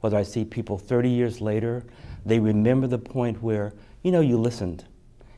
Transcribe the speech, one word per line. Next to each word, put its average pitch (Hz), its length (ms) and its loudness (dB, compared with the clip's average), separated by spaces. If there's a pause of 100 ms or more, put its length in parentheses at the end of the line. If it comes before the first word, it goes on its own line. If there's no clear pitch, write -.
Whether 107 140 0
I 104 60 4
see 107 240 -4
people 110 320 -6
thirty 123 320 0
years 120 320 0
later, 113 420 -2 (400)
they 113 160 4
remember 110 460 4
the 123 140 -2
point 117 420 -4
where, 104 320 -2 (300)
you 185 80 2
know, 175 80 4
you 131 180 4
listened. 110 480 -2 (520)